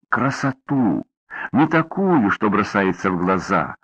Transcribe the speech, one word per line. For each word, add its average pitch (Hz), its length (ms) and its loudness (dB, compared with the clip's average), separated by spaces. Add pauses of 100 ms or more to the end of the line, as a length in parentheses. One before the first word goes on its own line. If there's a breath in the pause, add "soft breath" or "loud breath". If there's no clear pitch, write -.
красоту, 131 1000 -2 (420 loud breath)
не 147 160 2
такую, 160 640 2
что 107 200 -2
бросается 98 600 0
в 92 80 0
глаза, 90 640 0